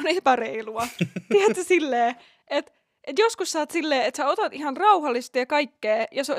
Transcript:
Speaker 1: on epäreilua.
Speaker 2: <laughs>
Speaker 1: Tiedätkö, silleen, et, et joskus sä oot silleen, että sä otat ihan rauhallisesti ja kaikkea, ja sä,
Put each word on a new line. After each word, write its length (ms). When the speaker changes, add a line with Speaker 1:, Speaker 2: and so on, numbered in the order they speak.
Speaker 1:
on 60
epäreilua. 840
Speaker 2:
<laughs> 240
Speaker 1:
Tiedätkö, 320
silleen, 500
et, 220
et 120
joskus 340
sä 60
oot 120
silleen, 360
että 100
sä 100
otat 260
ihan 240
rauhallisesti 640
ja 80
kaikkea, 680
ja 120
sä, 140